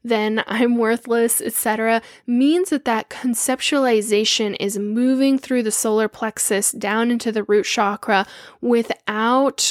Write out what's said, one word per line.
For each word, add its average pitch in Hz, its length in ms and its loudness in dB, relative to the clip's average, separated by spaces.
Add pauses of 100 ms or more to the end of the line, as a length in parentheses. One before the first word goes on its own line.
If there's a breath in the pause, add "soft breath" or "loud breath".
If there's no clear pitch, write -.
then 220 420 0
I'm 240 300 0
worthless, 233 640 0
et - 120 -6
cetera, 226 500 0 (240 loud breath)
means 285 440 2
that 294 160 -2
that 226 240 -2
conceptualization 226 1500 0
is 202 200 -4
moving 254 600 2
through 247 240 -2
the 214 80 -2
solar 214 380 0
plexus - 640 -2
down 220 380 -2
into 233 200 -2
the 214 140 -2
root 208 200 2
chakra 202 640 0 (340 loud breath)
without 233 1120 0